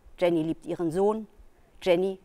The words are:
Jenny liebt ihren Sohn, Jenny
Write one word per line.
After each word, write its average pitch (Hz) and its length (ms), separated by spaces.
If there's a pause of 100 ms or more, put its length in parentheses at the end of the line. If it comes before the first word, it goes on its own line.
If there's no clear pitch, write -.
(180)
Jenny 170 260
liebt 160 220
ihren 165 260
Sohn, 208 360 (540)
Jenny 185 440